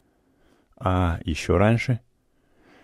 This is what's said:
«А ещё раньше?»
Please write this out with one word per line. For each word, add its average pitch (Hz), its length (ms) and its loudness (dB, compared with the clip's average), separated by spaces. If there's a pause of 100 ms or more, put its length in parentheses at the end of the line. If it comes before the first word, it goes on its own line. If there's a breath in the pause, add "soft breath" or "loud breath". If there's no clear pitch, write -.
(760)
«А 90 480 0
ещё 85 320 -2
раньше?» 113 440 2 (840 soft breath)